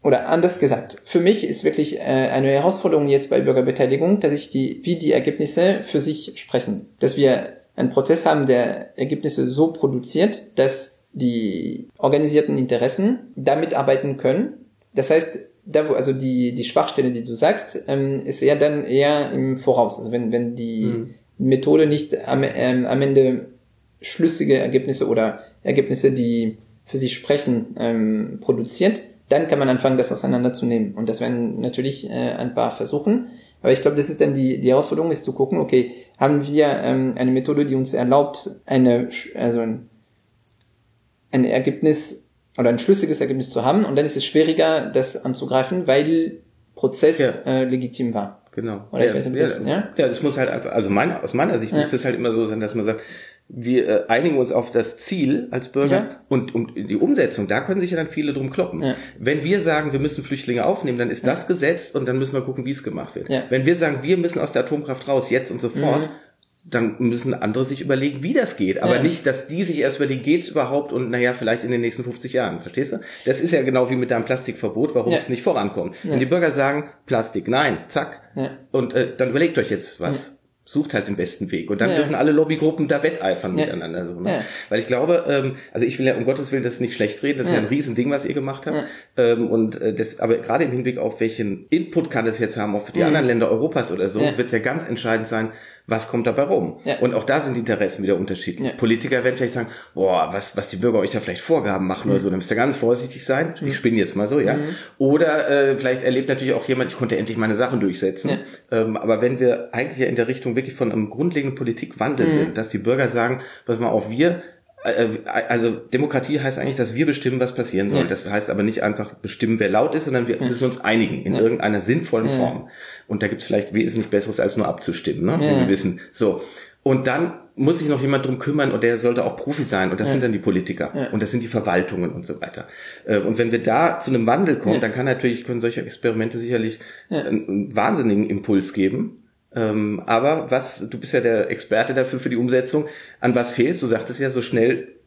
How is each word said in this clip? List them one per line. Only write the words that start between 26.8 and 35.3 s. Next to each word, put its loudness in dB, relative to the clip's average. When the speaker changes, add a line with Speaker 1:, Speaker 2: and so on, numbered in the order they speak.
Speaker 1:
für -8
sich -2
sprechen, -2
ähm, 0
produziert, 0
dann 4
kann 2
man 2
anfangen, 2
das 2
auseinanderzunehmen. 0
Und -4
das -4
werden -2
natürlich, -4
äh, -8
ein -4
paar 0
versuchen. -2
Aber 4
ich 4
glaube, 2
das 0
ist -2
dann 4
die, 2
die 4
Herausforderung, 2
ist -2
zu -4